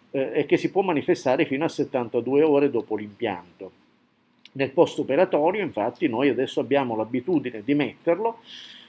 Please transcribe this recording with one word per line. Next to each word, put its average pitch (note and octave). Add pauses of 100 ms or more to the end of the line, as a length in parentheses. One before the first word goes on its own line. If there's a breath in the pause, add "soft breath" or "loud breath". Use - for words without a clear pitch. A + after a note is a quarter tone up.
(100)
eh, C3+
e C#3+
che F3
si D#3+
può F#3
manifestare D3+
fino C#3
a -
settantadue B2+
ore C#3+
dopo A2
l'impianto. G2 (680)
Nel C3+
post-operatorio, E3
infatti, A#2+
noi B2+
adesso C3
abbiamo B2+
l'abitudine A#2+
di C3+
metterlo E3+ (500 loud breath)